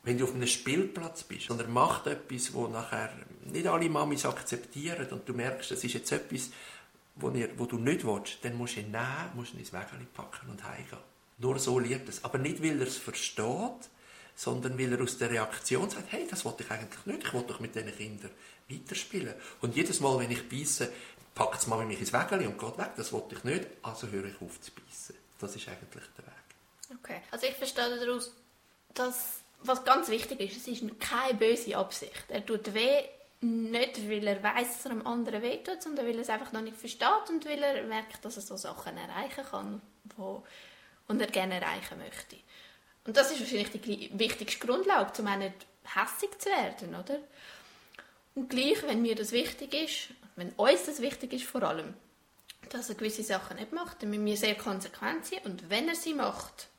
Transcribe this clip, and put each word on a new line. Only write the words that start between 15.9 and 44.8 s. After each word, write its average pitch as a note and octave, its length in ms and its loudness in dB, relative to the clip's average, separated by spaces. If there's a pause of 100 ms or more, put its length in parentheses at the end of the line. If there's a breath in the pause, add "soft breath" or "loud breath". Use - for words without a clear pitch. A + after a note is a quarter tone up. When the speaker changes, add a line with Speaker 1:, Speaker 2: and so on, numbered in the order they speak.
Speaker 1:
sagt, G3 200 -8
hey, F4 180 -2
das - 160 -4
will A2+ 140 -2
ich - 120 -8
eigentlich A2+ 360 -6
nicht, G#3 180 -4
ich - 100 -2
will B2 80 2
doch A#2+ 180 -6
mit - 140 -6
diesen G#2+ 200 -4
Kindern G#2 360 -8 (380 loud breath)
weiterspielen. D3 680 -6 (260 loud breath)
Und A#2+ 160 2
jedes E3+ 240 4
Mal, C3 180 6
wenn A#2+ 120 2
ich - 180 -2
beisse, D3 420 0 (440 loud breath)
packt A2 300 2
die A2+ 60 0
Mami A2+ 140 4
mich G#2 160 -2
ins G2 120 0
Wägeli E3 340 4
und G#2 120 -4
geht - 200 -4
weg, G3+ 180 -2
das - 160 -4
will G#2+ 180 0
ich - 140 -10
nicht, D3+ 220 0 (160)
also A2+ 260 -8
höre G2 160 -2
ich F#2+ 160 -10
auf F2 200 -10
zu - 120 -16
beissen. - 440 -16 (220)
Das G2 160 -6
ist - 140 -10
eigentlich - 360 -14 (120)
der - 100 -16
Weg. - 760 -20
Speaker 2:
Okay, E3+ 180 -10 (100)
also A#3+ 160 -2
ich C4+ 80 2
verstehe B3 440 0
daraus, A#3+ 340 0 (640)
dass, - 460 -2 (200)
was B3+ 240 2
ganz E4+ 240 8
wichtig A3+ 320 0
ist, G3 160 -2
es - 120 -8
ist A3+ 320 -4
keine B3+ 340 2
böse A3+ 420 6
Absicht. - 520 -2
Er G#3+ 160 -2
tut G#3 300 -2
weh, C4 300 6 (360)
nicht A3+ 680 2
weil G#3 180 2
er G3 160 4
weiss, A#3+ 340 2
dass - 100 -8
er C4+ 40 -2
dem A3 160 -2
anderen A#3 360 0
weh A#3+ 200 0
tut, F4+ 200 -4
sondern C#4 240 -2
weil A#3 80 2
er A3+ 80 0
es - 60 -2
einfach A#3 240 -2
noch A3 80 -2
nicht A3 160 -8
versteht G4 520 2
und D#4+ 160 0
weil D4 180 0
er C#4 220 4
merkt, A3 400 -4
dass A3+ 120 -8
er G3+ 60 -8
so - 140 -8
Sachen E3+ 400 -6
erreichen F3 540 -6
kann, G3+ 320 -6 (340)
wo, G3 280 -8 (640 loud breath)
und A3+ 120 2
er G#3+ 80 2
gerne F#3 320 0
erreichen F3+ 380 -4
möchte. - 380 -12 (680 loud breath)
Und A3 120 2
das C#4 160 8
ist C#4+ 80 -2
wahrscheinlich A3 320 0
die - 80 -6
gli-, - 320 -4
wichtigste A3 520 0
Grundlage, C#4+ 580 4